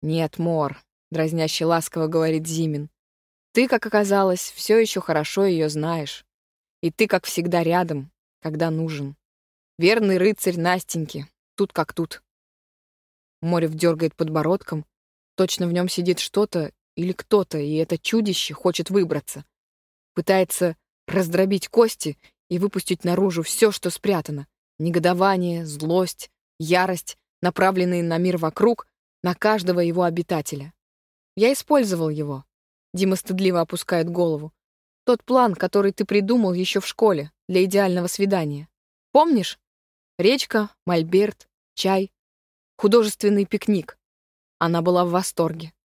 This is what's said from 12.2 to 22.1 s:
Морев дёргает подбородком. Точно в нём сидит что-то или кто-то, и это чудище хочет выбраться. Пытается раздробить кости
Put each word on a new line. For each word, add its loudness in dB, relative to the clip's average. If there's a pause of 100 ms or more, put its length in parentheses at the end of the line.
Морев 0
дёргает 0
подбородком. -2 (500)
Точно 0
в -2
нём 0
сидит -2
что-то -2 (240)
или -4
кто-то, 0
и -4
это -2
чудище -2
хочет -2
выбраться. -2 (680)
Пытается 0 (320)
раздробить 0
кости 2 (320)